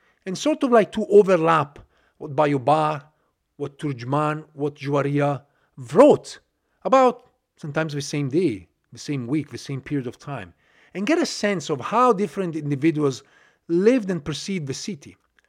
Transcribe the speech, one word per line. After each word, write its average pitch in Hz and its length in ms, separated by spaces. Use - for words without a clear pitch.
and 185 120
sort 294 260
of, 254 80
like, 220 220
to 214 140
overlap 165 720
what 151 180
Bayo 147 240
Bar, 151 440
what 143 220
Turjman, 151 760
what 143 220
Juwaria 143 680
wrote 240 460
about 254 460
sometimes 156 380
the 143 80
same 143 280
day, 120 380
the 120 80
same 131 280
week, 139 220
the 117 80
same 135 220
period 135 280
of - 100
time, 107 360
and 190 120
get 320 140
a 294 60
sense 196 440
of 143 100
how 240 320
different 185 440
individuals 143 680
lived 196 420
and 175 160
perceived 165 420
the 135 60
city. 143 420